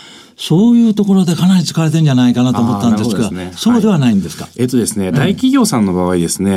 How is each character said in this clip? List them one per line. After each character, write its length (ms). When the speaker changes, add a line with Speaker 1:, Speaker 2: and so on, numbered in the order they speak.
Speaker 1:
そ 380
う 40
い 120
う 60
と 100
こ 100
ろ 100
で 120
か 100
な 120
り 60
使 140
わ 80
れ 60
て 80
ん 40
じ 60
ゃ 40
な 140
い 60
か 80
な 100
と 80
思 180
っ 20
た 100
ん 60
で 80
す 60
が、 60
Speaker 2:
あ 20
ー、 40
な 60
る 20
ほ 40
ど 20
で 80
す 60
ね。 60
Speaker 1:
そ 220
う 20
で 60
は 120
な 120
い 40
ん 80
で 60
す 80
か？ 80
Speaker 2:
は 60
い。 80
え 60
っ 20
と 100
で 100
す 120
ね、 80
Speaker 1:
え 20
え。 40
Speaker 2:
大 220
企 180
業 140
さ 120
ん 80
の 60
場 180
合 60
で 120
す 140
ね、 80
Speaker 1:
え 60